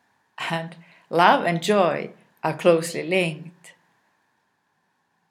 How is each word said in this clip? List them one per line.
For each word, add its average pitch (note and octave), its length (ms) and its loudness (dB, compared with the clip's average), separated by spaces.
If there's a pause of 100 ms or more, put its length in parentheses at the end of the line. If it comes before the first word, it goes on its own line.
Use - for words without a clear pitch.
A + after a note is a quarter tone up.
(500)
and E3 260 -6 (360)
love F#3+ 340 4
and E3+ 160 -2
joy F3 480 0 (340)
are D3+ 140 -4
closely E3 460 2
linked, E3+ 720 -6 (1600)